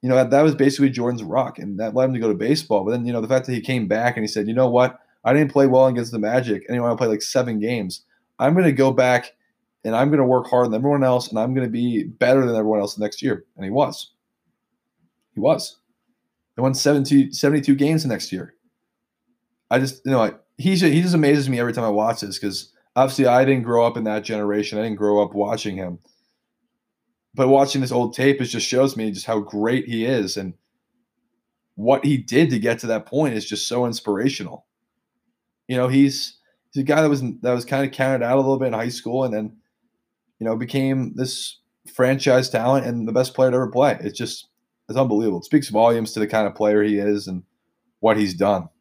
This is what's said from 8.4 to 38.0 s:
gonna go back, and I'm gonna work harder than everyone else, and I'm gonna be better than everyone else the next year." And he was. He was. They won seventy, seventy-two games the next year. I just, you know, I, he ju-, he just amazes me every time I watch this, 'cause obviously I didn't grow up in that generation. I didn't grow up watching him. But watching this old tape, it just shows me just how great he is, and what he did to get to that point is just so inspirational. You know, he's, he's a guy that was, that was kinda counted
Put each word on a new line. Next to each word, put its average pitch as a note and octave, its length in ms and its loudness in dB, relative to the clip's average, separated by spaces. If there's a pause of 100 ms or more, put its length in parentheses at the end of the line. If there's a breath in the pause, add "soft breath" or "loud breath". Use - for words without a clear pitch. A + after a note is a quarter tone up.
gonna F3 200 4
go C3+ 180 2
back, B2 400 2 (540)
and A2 100 -2
I'm C3 140 2
gonna C#3+ 160 4
work B2+ 240 2
harder B2 200 2
than A2 120 -2
everyone C#3 240 2
else, B2 240 0
and A2 100 -4
I'm B2 140 -2
gonna C3 160 -2
be A#2+ 340 -2
better C3 420 2
than A#2+ 80 0
everyone G#2+ 280 0
else G2+ 140 -6
the G#2 60 -8
next G#2 200 -6
year." B2+ 240 -4 (100)
And - 80 -14
he F#2+ 80 -8
was. C#3+ 400 -4 (1200)
He - 40 -10
was. - 380 -2 (800)
They A#2 40 -2
won C3+ 120 2
seventy, C#3 580 2
seventy-two C#3+ 440 2
games D#3 280 0
the C#3 60 -4
next G#2 240 -6
year. F2+ 220 -10 (1160)
I B2 80 2
just, C3 260 -6
you C#3 60 -2
know, B2+ 100 2
I, G#2+ 120 0 (240)
he F#3+ 180 0
ju-, E3+ 160 4
he D#3 100 4
just F3 140 2
amazes D3 320 2
me B2 140 -2
every A#2+ 100 -2
time A#2+ 140 -4
I A2 40 0
watch G#2+ 300 0
this, G2 180 -10
'cause - 360 -8 (240)
obviously C3 280 2
I B2 200 6
didn't C3 180 2
grow A#2 220 2
up A#2 100 0
in A#2 80 -6
that G#2+ 220 -4
generation. G#2 520 -2
I G#2 40 -4
didn't A2 160 -4
grow G#2 260 2
up F#2+ 100 -4
watching G#2 440 -2
him. F2+ 220 -10 (1400)
But C3 120 2
watching C#3 340 4
this B2+ 100 -4
old A#2+ 220 -2
tape, C3+ 260 2
it B2+ 60 -2
just A#2 220 -6
shows C3+ 280 2
me A2 140 -4
just F#2+ 160 -10
how A2+ 140 -2
great G#2+ 480 -2
he A2+ 180 -2
is, A#2 320 -2
and F#2+ 160 -8 (1200)
what B2 320 0
he C#3+ 100 2
did C3+ 360 2
to A#2+ 80 0
get A2+ 180 -2
to A#2+ 100 -10
that A2 200 -4
point C#3 260 -2
is G#2+ 100 -6
just - 240 -8
so B2 200 -2
inspirational. A2 800 -4 (1000)
You B2+ 100 -4
know, B2+ 100 2
he's, C3+ 500 2 (340)
he's C#3+ 100 -4
a C3 40 -2
guy D3 160 4
that D3+ 80 4
was, C#3 140 0 (180)
that B2 120 0
was A#2+ 120 -2
kinda C3+ 240 -2
counted C3+ 340 -2